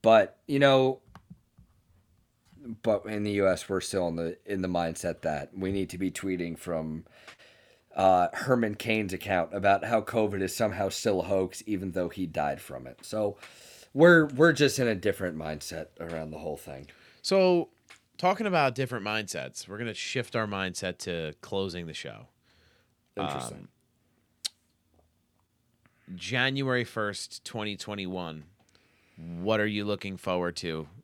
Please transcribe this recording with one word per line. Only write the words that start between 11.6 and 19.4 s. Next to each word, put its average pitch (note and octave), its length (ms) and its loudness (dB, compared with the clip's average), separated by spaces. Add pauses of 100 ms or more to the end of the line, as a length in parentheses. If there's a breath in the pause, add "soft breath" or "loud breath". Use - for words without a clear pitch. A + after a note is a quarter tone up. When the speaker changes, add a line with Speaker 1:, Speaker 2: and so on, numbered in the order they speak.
Speaker 1:
even F#2+ 260 -4
though F2+ 180 -2
he F#2+ 160 -6
died D2+ 340 -2
from C2 260 -14
it. B1 160 -16
So G#2 360 -4 (560 loud breath)
we're, D#3+ 320 10
we're D3 260 6
just C#3 260 2
in B2+ 80 2
a A2 80 2
different F2+ 440 -2
mindset D#2 480 -8 (120)
around E2 320 -8
the D#2 80 -12
whole D2+ 200 -8
thing. C#2 300 -16 (340 soft breath)
Speaker 2:
So F#3 480 4 (480)
talking F#3 280 0
about D3 280 2
different B2 300 -4
mindsets, G2 640 -6